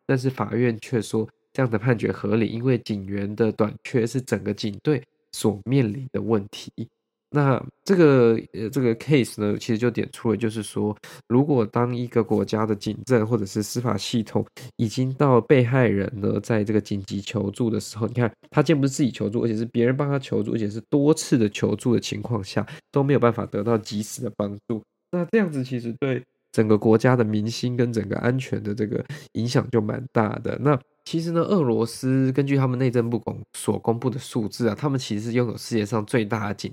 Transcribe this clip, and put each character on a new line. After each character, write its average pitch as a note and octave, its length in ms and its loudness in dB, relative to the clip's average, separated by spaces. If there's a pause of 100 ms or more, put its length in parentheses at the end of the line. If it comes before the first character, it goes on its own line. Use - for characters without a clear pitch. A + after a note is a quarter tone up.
但 C3+ 100 2
是 C3 140 0
法 G#2+ 240 -4
院 A#2 260 2
却 A2+ 220 -2
说 A2 260 -2 (240)
这 C3+ 120 0
样 A#2+ 80 0
的 A2 80 0
判 A#2+ 180 2
决 G#2+ 140 0
合 G#2 240 -2
理， A2+ 100 2
因 A#2 180 -6
为 B2+ 140 2
警 G2+ 300 -6
员 G2+ 280 -6
的 A2 160 2
短 G#2+ 220 0 (100)
缺 A#2 220 0
是 B2+ 160 -4
整 G2+ 220 -4
个 G#2 100 -4
警 G2+ 300 -6
队 C#3+ 180 0 (300)
所 G2+ 340 0
面 A#2+ 260 2
临 C3 220 -10
的 G#2 80 -2
问 G#2 280 0
题。 - 220 -16 (580)
那 C#3 320 2 (220)
这 G3 100 2
个， C3+ 460 6 (140)
呃， G2+ 160 -6
这 C#3 100 -2
个 A#2 160 2
case B2+ 460 2
呢， G#2 180 0
其 - 60 -12
实 A2+ 120 0
就 A#2+ 140 0
点 G#2+ 220 -4
出 - 180 -2
了， G2+ 60 2
就 A2+ 120 -2
是 G#2+ 140 -6
说， G#2 320 -4 (320)
如 C3 180 4
果 B2+ 200 2
当 A#2+ 280 0
一 A#2+ 140 -6
个 A#2 160 2
国 G2+ 200 0
家 A2 220 0
的 A2 80 -2
警 G#2 320 -6
政 A2+ 220 2
或 A#2 100 0
者 G2+ 80 -2
是 G#2+ 160 -4
司 A#2 200 -4
法 G#2+ 160 0
系 A2+ 260 -2
统 G#2 220 -2 (320)
已 A#2 100 0
经 C3 260 -2
到 C3 280 6
被 C3+ 200 4
害 A#2+ 280 4
人 G2 260 0
呢， G#2 240 0
在 G#2+ 240 0
这 G#2 100 -2
个 G#2 60 4
紧 G2+ 240 -4
急 G2+ 160 -6
求 G2+ 320 -4
助 A#2 180 -2
的 A2 120 -2
时 - 160 -14
候， A2 100 -4
你 A#2 60 -8
看， A#2+ 180 2 (180)
他 D3+ 140 4
竟 D#3+ 100 4
然 C#3+ 60 2
不 C#3 80 2
是 C3+ 60 -2
自 D3+ 100 0
己 A2+ 80 0
求 G#2 180 -4
助， A#2 140 -2
而 A#2 40 0
且 A2 100 0
是 A#2 80 -2
别 A#2 200 0
人 C3 100 2
帮 C#3+ 120 -2
他 C#3 100 0
求 A#2+ 240 -2
助， A2+ 120 -2
而 A#2 40 -2
且 G#2 120 -2
是 A2 100 -8 (100)
多 D3 240 4
次 - 240 0
的 G#2+ 120 4
求 G#2+ 260 0
助 A#2+ 180 0
的 G#2 60 4
情 G#2 220 -6
况 G#2+ 200 -4
下， - 240 -4 (280)
都 C#3 100 2
没 C#3 80 2
有 B2 80 4
办 A#2 120 6
法 G#2 140 -4
得 G#2 160 -4
到 A2+ 160 2
及 G#2 240 -4
时 - 200 -10
的 A2 160 -6
帮 G2+ 280 -2
助， G#2+ 160 -4 (300)
那 F3 140 -2
这 A3 120 0
样 F#3+ 140 2
子 C#3 140 -2
其 B2+ 160 -6
实 A#2 180 -6
对 B2+ 240 -2 (300)
整 A2 120 4
个 G#2+ 120 6
国 A2 200 6
家 B2+ 160 6
的 B2 120 4
民 G#2+ 200 0
心 B2 300 -4
跟 A#2+ 160 0
整 G#2+ 160 -2
个 G2+ 120 -4
安 B2+ 200 0
全 G#2+ 240 -6
的 G#2 100 -4
这 G#2+ 140 -2
个 - 180 -4 (280)
影 A2 120 -2
响 B2+ 240 0
就 A2+ 120 2
蛮 A#2 200 -6 (120)
大 A2 160 2 (100)
的。 - 220 -4
那 C3+ 180 2 (240)
其 E3 180 -4
实 E3+ 100 -6
呢， E3+ 100 0
俄 F#3+ 200 2
罗 A#2 240 2
斯 C3 480 0
根 C#3 120 2
据 C#3 120 2
他 C3+ 100 4
们 B2 100 0
内 B2+ 140 2
政 A#2 180 0
部 A#2+ 80 0
公-， G#2 220 -6 (160)
所 G#2 240 -2
公 A2+ 180 0
布 B2 120 -2
的 C3 100 -4
数 A#2 260 -4
字 A2+ 220 -2
啊， G2+ 100 0
他 D3 120 -2
们 C3+ 100 0
其 A2 180 -6
实 A2 100 -6
是 A#2+ 100 -2
拥 B2 100 2
有 G2+ 80 -6
世 - 180 -8
界 G#2+ 120 2
上 G#2+ 200 -2
最 A2+ 200 0
大 G#2 240 -4
的 G2+ 40 -4
警 - 200 -8